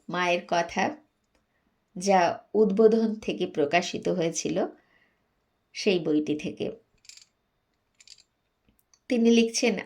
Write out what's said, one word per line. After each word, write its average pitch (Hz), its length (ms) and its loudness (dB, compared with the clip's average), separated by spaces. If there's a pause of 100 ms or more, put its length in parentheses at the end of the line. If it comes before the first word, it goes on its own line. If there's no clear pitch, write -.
মায়ের 175 400 -2
কথা, 175 480 -2 (1000)
যা 185 420 2 (160)
উদ্বোধন 214 600 4
থেকে 180 320 -6
প্রকাশিত 170 600 -2
হয়েছিল 170 580 -4 (1080)
সেই 190 260 0
বইটি 151 380 -2
থেকে। - 340 -8 (2500)
তিনি 233 220 4
লিখছেন, 226 560 2